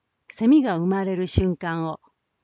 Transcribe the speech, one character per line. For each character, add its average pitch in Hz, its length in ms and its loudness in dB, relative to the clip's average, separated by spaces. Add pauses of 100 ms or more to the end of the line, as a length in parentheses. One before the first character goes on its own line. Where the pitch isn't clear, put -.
(280)
セ 226 200 -2
ミ 285 160 6
が 196 140 -2
生 170 80 -2
ま 190 180 0
れ 190 100 -2
る 180 140 -4
瞬 180 280 0
間 165 280 -6
を、 160 160 -8 (440)